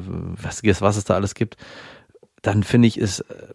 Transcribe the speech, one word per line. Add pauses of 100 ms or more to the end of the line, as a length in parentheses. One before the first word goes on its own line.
(420)
was,
was
es
da
alles
gibt, (880)
dann
finde
ich,
ist (320)